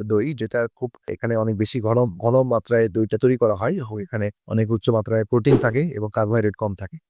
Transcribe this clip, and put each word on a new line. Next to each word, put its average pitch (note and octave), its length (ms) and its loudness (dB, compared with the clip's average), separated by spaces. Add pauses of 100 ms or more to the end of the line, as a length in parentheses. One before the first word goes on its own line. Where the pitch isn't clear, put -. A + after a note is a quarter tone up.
দই A2 280 0
যেটা A#2 420 -2
খুব A#2+ 160 -6 (160)
এখানে A2+ 280 -4
অনেক A2 220 0
বেশি G#2+ 240 -2
ঘন, A2+ 360 0
ঘন A#2+ 260 2
মাত্রায় A#2 460 0
দইটা A2 280 -2
তৈরি B2+ 200 2
করা G#2+ 180 2
হয় A#2 200 -2
এবং A2 260 -8
এখানে G#2 280 -4 (180)
অনেক A2 240 0
উচ্চ A2+ 180 0
মাত্রায় A2 360 2
প্রোটিন B2 320 4
থাকে A#2+ 220 0
এবং B2+ 340 -4
কার্বোহাইড্রেট G#2+ 420 0
কম G2+ 200 -4
থাকে, G2+ 220 -12 (120)